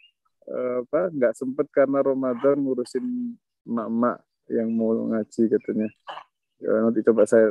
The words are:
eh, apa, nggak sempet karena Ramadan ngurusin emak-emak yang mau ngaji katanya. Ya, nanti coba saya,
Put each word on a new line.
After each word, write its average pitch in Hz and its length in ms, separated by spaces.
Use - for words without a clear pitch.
eh, 123 300
apa, 160 240
nggak 127 240
sempet 135 360
karena 139 360
Ramadan 135 560
ngurusin 123 720
emak-emak 113 560
yang 117 240
mau 113 240
ngaji 113 560
katanya. 107 400
Ya, 107 160
nanti 113 240
coba 110 240
saya, 110 260